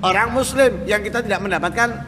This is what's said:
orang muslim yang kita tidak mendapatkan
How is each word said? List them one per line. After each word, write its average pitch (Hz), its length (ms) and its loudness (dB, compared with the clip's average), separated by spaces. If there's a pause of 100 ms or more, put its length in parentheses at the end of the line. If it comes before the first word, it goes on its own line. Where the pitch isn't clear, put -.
orang 208 320 2
muslim 254 480 2
yang 208 160 0
kita 226 240 -4
tidak 196 160 -2
mendapatkan 196 560 0 (120)